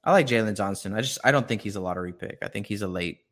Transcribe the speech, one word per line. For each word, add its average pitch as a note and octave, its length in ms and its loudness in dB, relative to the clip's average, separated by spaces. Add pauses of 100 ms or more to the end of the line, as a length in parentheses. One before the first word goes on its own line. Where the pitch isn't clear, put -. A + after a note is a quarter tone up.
I - 100 4
like F3+ 140 8
Jalen A2 300 2
Johnson. G2 380 -4
I A2 80 0
just, C3 220 -4
I B2+ 60 8
don't C3+ 160 4
think A2+ 140 -2
he's G2+ 160 -8
a G2 40 -6
lottery F2+ 320 -4
pick. - 280 -12
I F#2+ 80 -6
think G2+ 180 -8
he's G2+ 140 -6
a G2+ 80 -4
late F2 300 -4 (140)